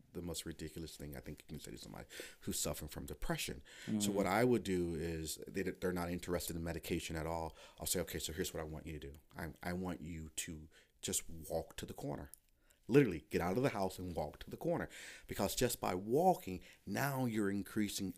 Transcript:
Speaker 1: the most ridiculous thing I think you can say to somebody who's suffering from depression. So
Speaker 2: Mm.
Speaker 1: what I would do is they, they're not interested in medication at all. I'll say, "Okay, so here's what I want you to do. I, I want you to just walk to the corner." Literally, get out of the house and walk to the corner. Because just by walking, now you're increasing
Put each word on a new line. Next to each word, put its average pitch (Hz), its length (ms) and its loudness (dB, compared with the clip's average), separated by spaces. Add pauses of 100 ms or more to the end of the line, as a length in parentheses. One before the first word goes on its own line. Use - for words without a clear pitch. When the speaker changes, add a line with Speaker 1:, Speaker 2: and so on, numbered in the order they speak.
(140)
Speaker 1:
the 87 80 -6
most 85 240 -4
ridiculous 80 500 -8
thing 73 180 -8
I 62 60 -8
think - 220 -10
you 76 160 -10
can - 20 -8
say - 100 -12
to 58 80 -10
somebody - 280 -12 (340)
who's - 180 -2
suffering 76 300 -2
from 71 160 -6
depression. - 560 -2 (380)
So 101 120 4
Speaker 2:
Mm. 95 40 0
Speaker 1:
what 98 120 4
I 101 160 6
would 120 220 6
do 87 340 2
is 80 480 -2
they, 95 160 -4
they're 90 300 0
not 87 180 0
interested 87 460 0
in 82 80 -2
medication 85 500 0
at 78 120 0
all. 82 280 -2 (240)
I'll 80 80 -6
say, 92 140 2
"Okay, 80 180 -2
so 78 140 -4
here's 87 220 -2
what 82 60 -2
I 80 40 -2
want 78 220 -6
you 80 120 -6
to 71 100 -8
do. 71 40 -12 (260)
I, 85 100 -4 (140)
I 90 120 -2
want 90 260 -2
you 80 340 -6
to 78 320 -6 (360)
just - 200 0 (280)
walk 82 260 -2
to 92 100 -6
the - 60 -10
corner." - 380 -6 (580)
Literally, 107 400 8
get 85 140 2
out 92 160 4
of 127 40 4
the 135 60 4
house 98 300 0
and 90 180 -4
walk 76 220 -4
to - 120 -12
the - 60 -8
corner. 165 320 0 (400)
Because - 260 2
just - 240 4
by 104 160 2
walking, 113 640 4 (260)
now 131 400 2
you're 107 240 4
increasing 101 680 0